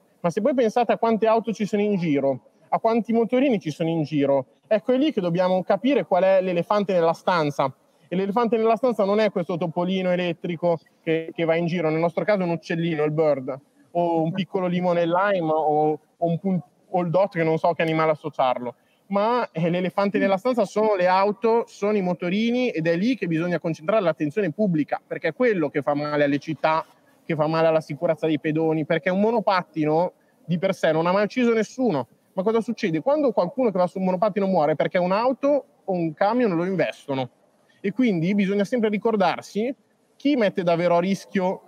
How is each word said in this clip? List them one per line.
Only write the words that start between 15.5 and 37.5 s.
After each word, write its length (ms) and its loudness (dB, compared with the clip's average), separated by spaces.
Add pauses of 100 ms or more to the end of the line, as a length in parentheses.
o, 480 0 (180)
o 100 -2
un 120 -2
pun-, 220 -2 (280)
o 120 -2
il 80 -2
dot, 240 0
che 100 -2
non 140 2
so 160 0
che 80 -2
animale 300 2
associarlo. 640 -2 (320)
Ma, 440 0
eh, 180 -2
l'elefante 480 -2
nella 200 2
stanza 280 0
sono 300 0
le 120 2
auto, 600 2
sono 280 -2
i 60 0
motorini, 680 0
ed 180 -4
è 80 2
lì 200 0
che 120 -4
bisogna 320 -2
concentrare 420 -2
l'attenzione 500 -2
pubblica, 540 -2
perché 240 -6
è 40 -2
quello 360 0
che 120 -2
fa 120 -2
male 300 0
alle 160 2
città, 460 -2 (380)
che 120 -4
fa 120 0
male 200 2
alla 140 2
sicurezza 460 -4
dei 120 0
pedoni, 460 -2
perché 240 -2
un 120 0
monopattino 920 0 (320)
di 140 -2
per 160 -2
sé 160 2
non 160 0
ha 40 2
mai 120 2
ucciso 300 0
nessuno. 540 -2 (260)
Ma 100 -4
cosa 160 0
succede? 420 -4
Quando 300 0
qualcuno 400 0
che 60 -4
va 100 2
sul 140 -10
monopattino 440 0
muore 280 2
è 20 -2
perché 220 0
un'auto 680 0 (200)
o 80 -4
un 200 -2
camion 400 0
lo 120 0
investono. 640 -4 (500)